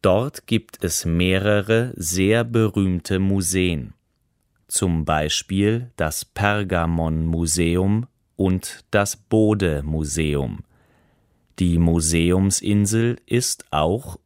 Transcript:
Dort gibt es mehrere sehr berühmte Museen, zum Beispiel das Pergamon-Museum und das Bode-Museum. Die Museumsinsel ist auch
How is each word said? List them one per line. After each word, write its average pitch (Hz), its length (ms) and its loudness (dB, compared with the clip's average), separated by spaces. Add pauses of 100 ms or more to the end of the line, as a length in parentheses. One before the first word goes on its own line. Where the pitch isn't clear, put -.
Dort 104 460 0
gibt - 360 -4
es - 220 -4
mehrere 98 880 0
sehr 95 480 0
berühmte 101 760 0
Museen, 90 720 0 (760)
zum 82 380 0
Beispiel 98 920 -2
das - 300 -4
Pergamon-Museum 85 1800 0 (280)
und 92 540 -2
das 101 260 0
Bode-Museum. 78 1500 -2 (960)
Die 87 180 2
Museumsinsel 95 1400 2 (100)
ist - 420 -2
auch 85 560 -2